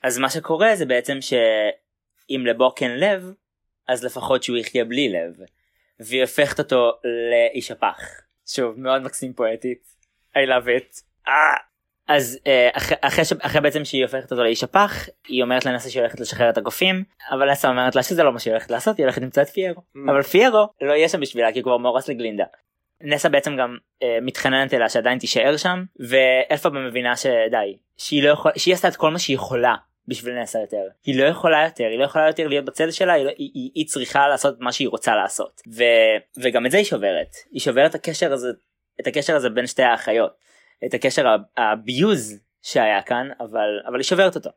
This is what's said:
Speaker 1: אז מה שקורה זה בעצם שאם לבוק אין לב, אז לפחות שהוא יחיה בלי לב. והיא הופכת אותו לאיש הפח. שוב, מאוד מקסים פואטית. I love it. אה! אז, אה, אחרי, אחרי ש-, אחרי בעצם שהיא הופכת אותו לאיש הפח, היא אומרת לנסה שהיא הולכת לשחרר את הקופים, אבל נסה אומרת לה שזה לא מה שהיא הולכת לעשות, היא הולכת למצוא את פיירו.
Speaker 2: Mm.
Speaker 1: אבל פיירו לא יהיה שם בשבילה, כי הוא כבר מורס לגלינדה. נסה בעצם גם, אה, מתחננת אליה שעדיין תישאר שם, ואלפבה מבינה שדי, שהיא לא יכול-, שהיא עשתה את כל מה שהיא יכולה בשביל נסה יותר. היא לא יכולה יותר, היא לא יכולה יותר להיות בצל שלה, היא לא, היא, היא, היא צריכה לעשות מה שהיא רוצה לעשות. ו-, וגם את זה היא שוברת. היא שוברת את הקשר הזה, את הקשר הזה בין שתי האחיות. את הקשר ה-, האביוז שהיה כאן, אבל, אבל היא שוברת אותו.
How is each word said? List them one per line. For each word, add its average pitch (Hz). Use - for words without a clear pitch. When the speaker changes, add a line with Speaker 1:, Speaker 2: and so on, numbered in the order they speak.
Speaker 1:
אז 123
מה 131
שקורה 165
זה 165
בעצם 127
שאם 117
לבוק 123
אין 123
לב, 190
אז 127
לפחות 127
שהוא 120
יחיה 117
בלי 123
לב. 87
והיא 123
הופכת 139
אותו 123
לאיש 117
הפח. -
שוב, 120
מאוד 131
מקסים 131
פואטית. 120
I 143
love 127
it. 123
אה! 135
אז, 135
אה, 123
אחרי, 143
אחרי 156
ש-, -
אחרי 139
בעצם 147
שהיא 135
הופכת 127
אותו 123
לאיש 117
הפח, -
היא 127
אומרת 127
לנסה 123
שהיא 127
הולכת 117
לשחרר 117
את 113
הקופים, 185
אבל 139
נסה 139
אומרת 127
לה 127
שזה 165
לא 135
מה 117
שהיא 113
הולכת 113
לעשות, 156
היא 147
הולכת 127
למצוא 131
את 135
פיירו. 185
Speaker 2:
Mm. 139
Speaker 1:
אבל 139
פיירו 214
לא 143
יהיה 160
שם 185
בשבילה, 117
כי 120
הוא 117
כבר 123
מורס 123
לגלינדה. 113
נסה 147
בעצם 143
גם, 123
אה, 117
מתחננת 131
אליה 117
שעדיין 123
תישאר 131
שם, 180
ואלפבה 131
מבינה 123
שדי, 113
שהיא 143
לא 143
יכול-, 147
שהיא 180
עשתה 180
את 180
כל 156
מה 175
שהיא 139
יכולה 120
בשביל 123
נסה 113
יותר. 101
היא 131
לא 139
יכולה 160
יותר, 160
היא 113
לא 135
יכולה 156
יותר 156
להיות 139
בצל 160
שלה, 180
היא 143
לא, 139
היא, 143
היא, 131
היא 156
צריכה 143
לעשות 139
מה 123
שהיא 131
רוצה 113
לעשות. -
ו-, 120
וגם 120
את 131
זה 175
היא 208
שוברת. 98
היא 127
שוברת 135
את 165
הקשר 160
הזה, 123
את -
הקשר 147
הזה 127
בין 123
שתי -
האחיות. 113
את -
הקשר 131
ה-, 110
האביוז 113
שהיה 107
כאן, 127
אבל, 107
אבל 123
היא 131
שוברת 185
אותו. 156